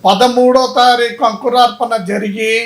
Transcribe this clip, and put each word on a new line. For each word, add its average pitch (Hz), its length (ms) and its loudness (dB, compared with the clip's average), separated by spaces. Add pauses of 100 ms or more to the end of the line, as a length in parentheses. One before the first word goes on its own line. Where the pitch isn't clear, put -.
పదమూడవ 247 600 2 (140)
తారీఖు 240 500 0
అంకురార్పణ 240 640 -2 (160)
జరిగి 214 420 -4 (120)